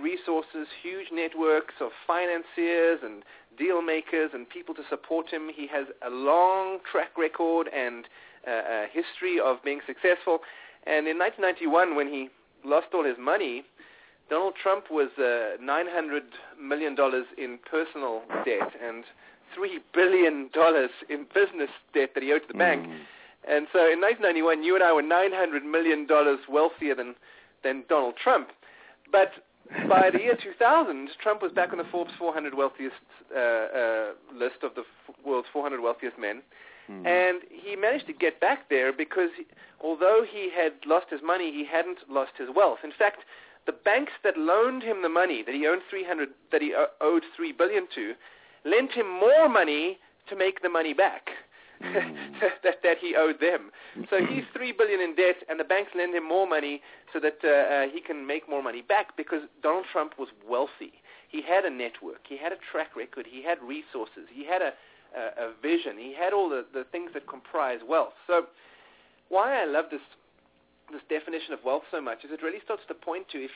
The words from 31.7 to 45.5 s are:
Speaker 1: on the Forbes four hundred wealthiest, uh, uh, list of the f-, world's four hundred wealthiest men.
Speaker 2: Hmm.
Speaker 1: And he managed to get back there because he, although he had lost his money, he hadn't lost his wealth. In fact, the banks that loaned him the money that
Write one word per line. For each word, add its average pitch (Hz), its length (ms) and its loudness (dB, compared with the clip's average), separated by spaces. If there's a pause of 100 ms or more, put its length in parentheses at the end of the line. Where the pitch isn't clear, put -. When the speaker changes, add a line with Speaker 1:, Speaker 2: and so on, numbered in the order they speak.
Speaker 1:
on 175 60 -6
the 165 60 -6
Forbes 175 340 -6
four 170 160 -2
hundred 147 200 -6
wealthiest, 135 420 -2 (380)
uh, 135 60 -2
uh, 113 720 0 (220)
list 123 280 -6
of 123 120 -6
the 120 80 -8
f-, - 320 -20 (100)
world's 127 280 -2
four 147 100 -4
hundred 139 180 -6
wealthiest 117 380 -4
men. 110 240 -6 (440)
Speaker 2:
Hmm. 175 200 -10
Speaker 1:
And 180 420 2
he 202 280 -12
managed 240 320 0
to 160 40 -8
get 156 300 -2
back - 260 0
there 131 240 2
because 160 460 -2
he, 107 80 -14 (340)
although 175 500 4
he 196 240 -6
had 160 180 0 (120)
lost 165 260 2
his 143 140 -8
money, 175 260 0
he 147 140 -6
hadn't 170 340 -2 (120)
lost 135 260 -2
his 127 180 -10
wealth. 165 300 4
In 151 140 -12
fact, 208 220 2 (440)
the 156 80 -2
banks 240 400 0 (100)
that 185 140 0
loaned 226 460 2
him 220 180 -4
the 170 80 0
money 165 380 2
that 127 80 -6